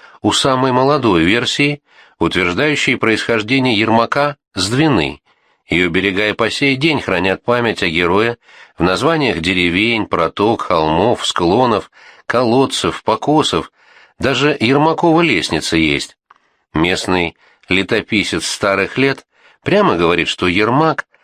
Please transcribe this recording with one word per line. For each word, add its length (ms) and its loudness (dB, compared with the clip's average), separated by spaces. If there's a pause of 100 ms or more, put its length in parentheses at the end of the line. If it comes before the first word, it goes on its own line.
(220)
у 100 0
самой 400 0
молодой 520 2
версии, 580 0 (380)
утверждающей 760 0
происхождение 800 0
Ермака 600 0 (180)
с 160 -4
Двины. 500 0 (480)
Ее 220 0
берега 380 0
и 40 -2
по 160 -2
сей 280 0
день 260 0
хранят 400 0
память 400 0
о 60 0
герое 500 0 (400)
в 60 0
названиях 560 0
деревень, 640 0
проток, 560 -2
холмов, 640 0
склонов, 640 0 (340)
колодцев, 800 0
покосов. 720 0 (480)
Даже 380 0
Ермакова 600 2
лестница 560 -2
есть. 400 0 (560)
Местный 640 0 (320)
летописец 800 -2
старых 500 -2
лет 300 -2 (380)
прямо 320 2
говорит, 320 2
что 180 -4
Ермак — 600 0 (180)